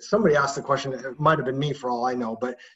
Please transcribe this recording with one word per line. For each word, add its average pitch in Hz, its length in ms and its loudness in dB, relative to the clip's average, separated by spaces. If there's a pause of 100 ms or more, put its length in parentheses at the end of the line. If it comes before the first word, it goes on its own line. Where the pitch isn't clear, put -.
somebody 196 360 4
asked 139 200 0
the 139 60 -6
question, 135 320 0
it 127 260 -10
might 151 180 4
have 127 60 -4
been 135 140 -2
me 143 140 0
for 123 180 -4
all 123 160 0
I 127 80 0
know, 113 260 -4
but 123 160 -4 (200)